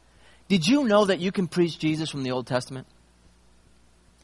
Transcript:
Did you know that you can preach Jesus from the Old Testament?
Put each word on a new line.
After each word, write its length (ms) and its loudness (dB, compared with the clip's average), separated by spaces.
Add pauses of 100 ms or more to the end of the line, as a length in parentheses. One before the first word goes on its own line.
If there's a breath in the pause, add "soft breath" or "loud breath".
(480 soft breath)
Did 180 2
you 160 4
know 220 4
that 160 0
you 100 -2
can 160 -2
preach 320 0
Jesus 320 -2
from 140 -8
the 80 -4
Old 160 -6
Testament? 400 -6 (1400 soft breath)